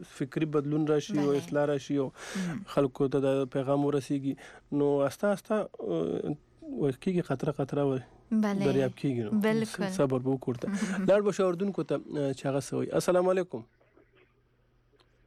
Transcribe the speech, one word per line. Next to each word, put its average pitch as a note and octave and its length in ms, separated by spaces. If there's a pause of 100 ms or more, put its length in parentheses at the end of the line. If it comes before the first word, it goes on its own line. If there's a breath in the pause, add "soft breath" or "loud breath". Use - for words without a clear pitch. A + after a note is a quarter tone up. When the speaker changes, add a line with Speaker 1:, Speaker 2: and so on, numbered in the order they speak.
(140)
Speaker 1:
فکري D3+ 300
بدلون D3+ 440
راشي، D3 280
یو C#3+ 140
Speaker 2:
بله. C#3+ 60
Speaker 1:
اصلاح D3 280
راشي، D3 300
یو C#3 140
Speaker 2:
مهم. F3 580
Speaker 1:
خلکو C#3+ 420
ته C#3 120
دا C3+ 240
پیغام C#3 460
ورسیږي. C#3 440 (380 loud breath)
نو C#3+ 160 (120)
استه C#3 260
استه، G3+ 280
اه، F3 800 (280)
ویل A3+ 420
کېږي F3+ 160
قطره D3+ 300
قطره C#3+ 340
وي. C3+ 160 (300)
Speaker 2:
بله. G#3+ 340
Speaker 1:
دریاب C3+ 260
کېږي B2 320
نو. G#2 80
Speaker 2:
بالکل. A3 600
Speaker 1:
صبر C#3 260
به C3 120
وکړو B2+ 280
ته. - 100
Speaker 2:
مهم. F#3+ 380
Speaker 1:
لاړ G3 140
به G3+ 100
شو F#3+ 180
اردن F#3 240
کو E3 100
ته، D3 120
اه، C#3 380
چې - 140
هغه C#3 140
څه - 120
وایي. B2+ 200
السلام F3+ 360
علیکم. F3+ 320 (1700 soft breath)